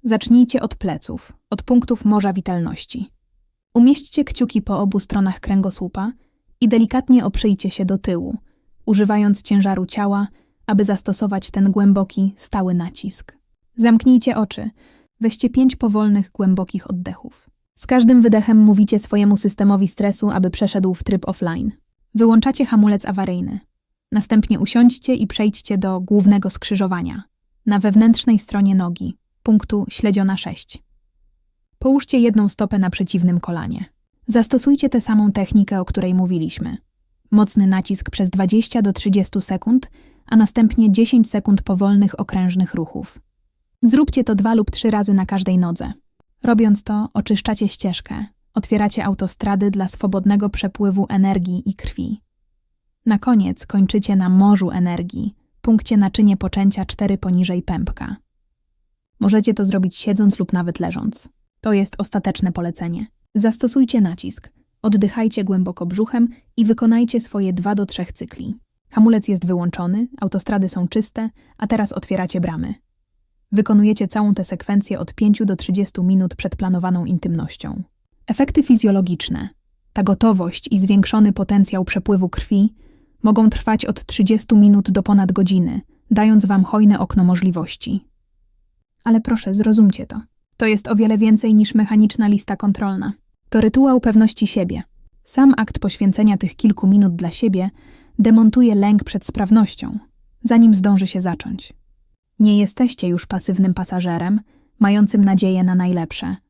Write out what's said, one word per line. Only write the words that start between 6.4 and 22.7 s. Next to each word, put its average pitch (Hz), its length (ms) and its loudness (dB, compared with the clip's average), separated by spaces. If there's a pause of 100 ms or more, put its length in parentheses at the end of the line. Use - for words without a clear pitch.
i 240 60 2
delikatnie 233 580 2
oprzyjcie 196 440 -2
się 190 160 -4
do 190 120 -2
tyłu, 190 400 -6 (480)
używając 208 560 2
ciężaru 196 440 0
ciała, 202 420 -4 (380)
aby 208 180 0
zastosować 196 680 -2
ten 196 200 2
głęboki, 196 640 0
stały 185 380 -4
nacisk. - 640 -8 (380)
Zamknijcie 233 600 4
oczy. 220 320 -6 (520)
Weźcie 226 280 -2
pięć 262 260 2
powolnych, 208 560 0
głębokich 190 580 -2
oddechów. - 600 -12 (260)
Z - 100 -10
każdym 247 360 6
wydechem 220 360 4
mówicie 208 420 6
swojemu 208 380 2
systemowi 202 500 0
stresu, 202 420 -2
aby 185 200 0
przeszedł 190 440 -2
w - 100 -10
tryb 190 260 -4
offline. 180 420 -6 (440)
Wyłączacie 226 500 4
hamulec 208 400 2